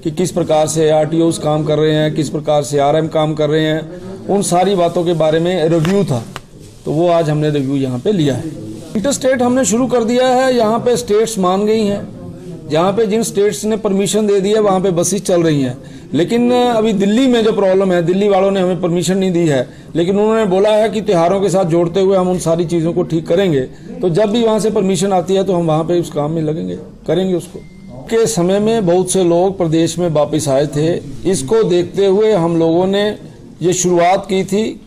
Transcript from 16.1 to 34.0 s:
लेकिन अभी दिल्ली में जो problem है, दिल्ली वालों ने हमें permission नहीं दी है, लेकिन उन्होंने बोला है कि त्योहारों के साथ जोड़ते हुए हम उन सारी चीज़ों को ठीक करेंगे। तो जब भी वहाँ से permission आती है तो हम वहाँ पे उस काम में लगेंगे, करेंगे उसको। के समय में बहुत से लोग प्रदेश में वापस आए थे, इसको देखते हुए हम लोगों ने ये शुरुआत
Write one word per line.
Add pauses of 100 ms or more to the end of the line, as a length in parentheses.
लेकिन
अभी
दिल्ली
में
जो
problem
है,
दिल्ली
वालों
ने
हमें
permission
नहीं
दी
है, (280)
लेकिन
उन्होंने
बोला
है
कि
त्योहारों
के
साथ
जोड़ते
हुए
हम
उन
सारी
चीज़ों
को
ठीक
करेंगे। (400)
तो
जब
भी
वहाँ
से
permission
आती
है
तो
हम
वहाँ
पे
उस
काम
में
लगेंगे,
करेंगे
उसको। (520)
के
समय
में
बहुत
से
लोग
प्रदेश
में
वापस
आए
थे, (340)
इसको
देखते
हुए
हम
लोगों
ने (460)
ये
शुरुआत